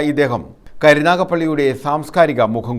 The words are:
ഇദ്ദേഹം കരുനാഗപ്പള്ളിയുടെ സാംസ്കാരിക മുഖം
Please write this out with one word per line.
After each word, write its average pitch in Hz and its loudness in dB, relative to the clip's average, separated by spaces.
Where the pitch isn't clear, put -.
ഇദ്ദേഹം 131 -2
കരുനാഗപ്പള്ളിയുടെ 160 2
സാംസ്കാരിക 147 0
മുഖം 117 -6